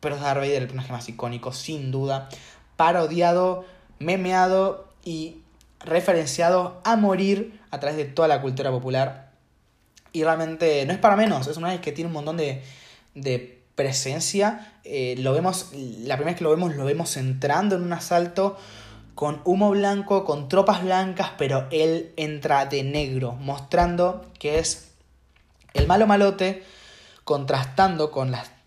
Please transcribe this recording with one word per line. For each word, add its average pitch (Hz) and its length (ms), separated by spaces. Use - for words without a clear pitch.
Pero 143 160
Darth 139 220
Vader 139 160
es 131 60
el 120 60
personaje 131 240
más - 160
icónico, 120 460
sin 143 380
duda. 135 360
Parodiado, 175 920
memeado 185 920
y 165 320
referenciado 175 1040
a 226 120
morir 196 600
a 139 100
través 143 160
de 151 80
toda 156 240
la 139 120
cultura 135 300
popular. 131 600
Y 160 100
realmente 160 600
no 156 80
es 196 60
para 202 180
menos, 208 240
es 147 160
un 165 60
personaje 175 180
que 156 100
tiene 165 160
un 165 60
montón 156 240
de, 139 240
de 131 480
presencia. 156 1000
Eh, 127 340
lo 131 160
vemos, 180 400
la 127 420
primera 151 160
vez 175 60
que 180 60
lo 156 80
vemos, 165 240
lo 135 100
vemos 151 320
entrando 143 580
en 175 60
un 175 100
asalto 175 640
con 147 300
humo 196 260
blanco, 202 540
con 143 240
tropas 190 340
blancas, 185 540
pero 135 340
él 160 460
entra 151 480
de 139 180
negro, 131 500
mostrando 175 920
que 151 200
es - 320
el - 140
malo 214 200
malote, 196 560
contrastando 151 880
con 131 200
las - 200